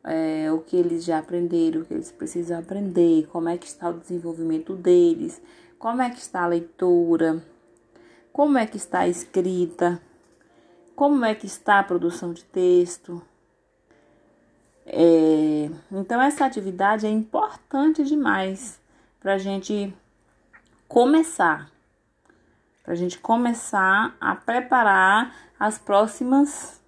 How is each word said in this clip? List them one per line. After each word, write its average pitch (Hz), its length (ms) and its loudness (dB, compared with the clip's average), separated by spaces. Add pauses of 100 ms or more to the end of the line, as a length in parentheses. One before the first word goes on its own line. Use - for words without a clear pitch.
é, 160 480 -4
o 160 80 -2
que - 160 -6
eles 170 280 0
já 165 140 -2
aprenderam, 165 640 -2
o 160 40 -12
que - 80 -12
eles 160 200 -10
precisam 170 460 -8
aprender, 170 720 0
como 165 160 -4
é 175 100 -4
que - 80 -16
está - 220 -10
o 170 100 -8
desenvolvimento 165 760 -6
deles, 175 680 4 (340)
como 233 240 -6
é 247 80 0
que 240 100 -10
está - 260 -6
a - 20 0
leitura, 170 960 0 (920)
como 285 260 2
é 226 60 0
que 220 120 -10
está 190 240 -4
a 180 80 2
escrita, 175 920 -2 (920)
como 285 300 2
é 214 100 0
que 214 120 -12
está 202 340 2
a 196 40 -2
produção 175 480 -4
de - 120 -16
texto. 180 760 0 (1700)
É, 156 840 4 (220)
então, 196 320 -2
essa 285 240 0
atividade 202 600 -2
é 214 40 -2
importante 285 920 -2
demais 214 760 -2 (400)
pra 196 180 -2
gente 196 560 -4 (920)
começar, 240 880 2 (1120)
pra 175 100 -6
gente 175 240 -6
começar 226 1000 0
a 190 140 -2
preparar 220 1000 2 (240)
as 214 200 -2
próximas 247 1080 0